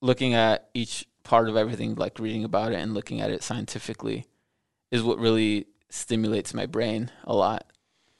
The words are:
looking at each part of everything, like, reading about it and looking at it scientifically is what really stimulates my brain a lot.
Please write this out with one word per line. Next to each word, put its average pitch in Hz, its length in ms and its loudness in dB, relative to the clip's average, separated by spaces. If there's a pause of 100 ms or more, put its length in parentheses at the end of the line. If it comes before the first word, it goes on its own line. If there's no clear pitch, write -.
looking 127 340 2
at 113 400 4
each - 320 -6 (160)
part 113 260 4
of 110 80 0
everything, 110 380 0
like, 98 240 -4
reading 110 260 -4
about 113 280 0
it 101 40 0
and 90 180 -4
looking 107 260 -6
at 107 100 -2
it 104 120 -4
scientifically 113 840 -6 (640)
is 120 120 0
what 113 160 0
really 110 480 2 (220)
stimulates - 640 -2
my 104 140 -4
brain 113 440 -2 (140)
a 117 100 -2
lot. 101 320 2 (540)